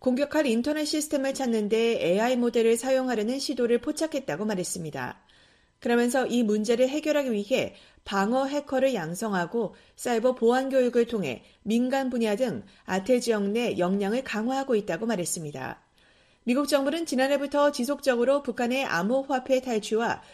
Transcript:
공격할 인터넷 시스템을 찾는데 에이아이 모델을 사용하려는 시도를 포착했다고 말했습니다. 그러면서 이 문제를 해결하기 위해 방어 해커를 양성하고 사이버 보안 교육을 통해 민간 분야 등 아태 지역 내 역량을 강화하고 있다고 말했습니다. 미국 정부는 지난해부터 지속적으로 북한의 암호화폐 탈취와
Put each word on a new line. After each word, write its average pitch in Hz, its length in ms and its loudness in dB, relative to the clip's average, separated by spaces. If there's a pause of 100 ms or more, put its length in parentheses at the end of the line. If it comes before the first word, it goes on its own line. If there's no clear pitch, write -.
공격할 285 460 2
인터넷 285 380 0
시스템을 294 500 -2
찾는데 226 720 0
에이아이 220 300 2
모델을 233 400 2
사용하려는 254 640 0
시도를 240 400 0
포착했다고 285 640 -4
말했습니다. 165 760 -6 (600)
그러면서 247 460 2
이 240 180 0
문제를 214 440 2
해결하기 294 440 0
위해 202 420 -2 (300)
방어 220 400 0
해커를 269 500 0
양성하고 185 800 -2 (220)
사이버 247 400 0
보안 254 320 4
교육을 247 380 2
통해 170 360 -4 (220)
민간 254 460 0
분야 226 260 0
등 226 260 -2 (220)
아태 190 340 2
지역 214 300 0
내 208 280 0
역량을 196 460 0
강화하고 262 540 -2
있다고 214 300 -2
말했습니다. 156 760 -6 (600)
미국 277 240 2
정부는 294 360 0
지난해부터 285 680 2
지속적으로 269 720 0
북한의 247 400 -2
암호화폐 262 760 0
탈취와 226 600 -2 (120)